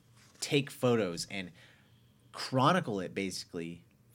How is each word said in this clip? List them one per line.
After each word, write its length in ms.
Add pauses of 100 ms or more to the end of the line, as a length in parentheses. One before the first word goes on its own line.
(420)
take 280
photos 640
and 180 (840)
chronicle 680
it, 140
basically, 680 (320)